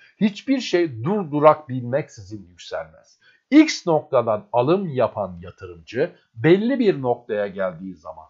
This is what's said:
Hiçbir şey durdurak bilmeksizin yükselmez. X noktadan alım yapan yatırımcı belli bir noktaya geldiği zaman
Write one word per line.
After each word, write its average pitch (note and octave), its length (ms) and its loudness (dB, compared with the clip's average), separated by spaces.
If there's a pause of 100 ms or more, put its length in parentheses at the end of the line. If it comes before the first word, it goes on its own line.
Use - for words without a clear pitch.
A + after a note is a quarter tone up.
(180)
Hiçbir A3+ 420 -2
şey E3 440 -2
durdurak D3+ 640 2
bilmeksizin A#2+ 800 -8
yükselmez. E2 720 -16 (320)
X D4+ 360 4
noktadan A#2 640 0
alım E3 380 2
yapan G#2+ 520 -2
yatırımcı F#2 720 -8 (240)
belli G3 440 2
bir F3 220 2
noktaya G#2 460 -2
geldiği F#2 480 -6
zaman D#2+ 340 -18